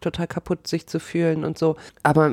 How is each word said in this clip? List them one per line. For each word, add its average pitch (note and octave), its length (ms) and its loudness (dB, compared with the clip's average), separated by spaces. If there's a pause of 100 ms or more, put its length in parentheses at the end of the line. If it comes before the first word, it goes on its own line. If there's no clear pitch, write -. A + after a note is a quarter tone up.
total E3+ 280 -4
kaputt - 380 -6
sich - 200 -4
zu - 140 -4
fühlen E3 440 -2
und D#3 140 -6
so. D#3+ 180 2 (280)
Aber D3+ 280 6